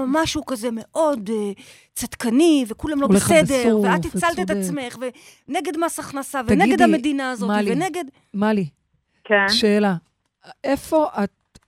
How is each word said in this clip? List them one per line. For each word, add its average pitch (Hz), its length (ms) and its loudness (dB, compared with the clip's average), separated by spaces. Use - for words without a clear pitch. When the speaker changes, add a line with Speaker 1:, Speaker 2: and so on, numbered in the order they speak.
Speaker 1:
משהו 302 380 -2
כזה 240 260 -6
מאוד, 226 640 -2
אה, 208 180 -4
צדקני, 262 760 2
וכולם 277 340 -4
לא 277 40 0
Speaker 2:
הולך - 260 4
עד 311 120 8
Speaker 1:
בסדר, 277 120 0
Speaker 2:
הסוף, 214 180 4
Speaker 1:
ואת 196 200 0
הצלת 339 340 -2
את 359 100 -2
Speaker 2:
וצודק. 311 140 0
Speaker 1:
עצמך, 277 340 -6
ונגד 311 280 -4
מס 330 220 -4
הכנסה, 277 440 -8
Speaker 2:
תגידי, 240 200 2
Speaker 1:
ונגד 269 180 4
המדינה 277 500 2
הזאת, 202 180 -4
Speaker 2:
מלי, 208 220 0
Speaker 1:
ונגד 330 320 -4
Speaker 2:
מלי, 202 360 0
Speaker 3:
כן. 202 260 2
Speaker 2:
שאלה, 208 460 2
איפה 302 420 0
את, 196 60 -4